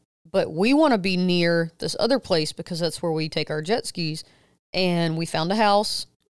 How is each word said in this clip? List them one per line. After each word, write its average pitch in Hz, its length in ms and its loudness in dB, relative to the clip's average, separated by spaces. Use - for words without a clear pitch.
"But 190 240 0
we 196 220 2
wanna 285 240 4
be 185 180 0
near 170 640 2
this - 220 -6
other 240 180 2
place 160 340 -2
because 165 280 -10
that's 165 220 -4
where 170 100 -2
we 156 160 -2
take 151 220 -4
our 156 120 -4
jet 196 240 -2
skis." 160 380 -6
And 170 460 0
we 165 80 -4
found 160 260 -2
a 208 40 -2
house 208 500 2